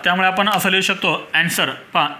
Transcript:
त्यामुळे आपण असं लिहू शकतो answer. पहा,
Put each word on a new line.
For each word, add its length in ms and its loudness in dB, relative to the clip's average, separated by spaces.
त्यामुळे 240 2
आपण 200 0
असं 220 0
लिहू 120 2
शकतो 320 0
answer. 360 0
पहा, 160 2